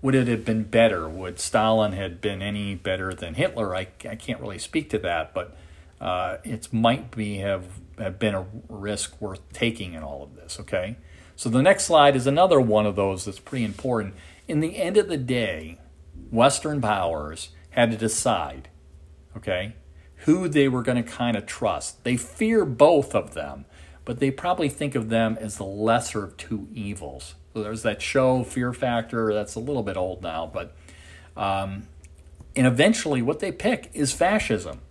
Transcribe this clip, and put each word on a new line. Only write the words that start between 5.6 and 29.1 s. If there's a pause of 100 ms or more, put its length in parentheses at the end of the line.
uh,
it
might
be
have, (320)
have
been
a (220)
risk
worth (120)
taking
in
all
of
this,
okay? (400)
So
the
next
slide
is
another
one
of
those
that's
pretty
important. (320)
In
the
end
of
the
day, (500)
Western
powers (200)
had
to
decide, (680)
okay, (500)
who
they
were
gonna
kinda
trust.
They
fear
both
of
them, (400)
but
they
probably
think
of
them
as
the
lesser
of
two
evils. (180)
So
there's
that
show,
Fear
Factor,